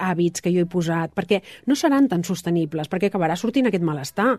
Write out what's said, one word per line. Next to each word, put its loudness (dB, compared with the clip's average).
hàbits 0
que -2
jo 2
he -10
posat, -2
perquè -2
no 2
seran 2
tan 4
sostenibles, -2
perquè 0
acabarà 0
sortint 0
aquest 0
malestar, 0